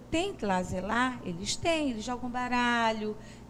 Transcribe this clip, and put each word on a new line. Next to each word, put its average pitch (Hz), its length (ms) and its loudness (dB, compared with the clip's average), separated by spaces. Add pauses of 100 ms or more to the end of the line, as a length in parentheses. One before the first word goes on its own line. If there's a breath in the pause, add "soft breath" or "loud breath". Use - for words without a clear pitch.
(100)
tem 359 320 2
lazer 185 420 0
lá? 240 400 2
Eles 185 320 -4
têm, 311 340 2
eles 214 140 -4
jogam 247 240 -4
baralho, 240 880 2 (340 loud breath)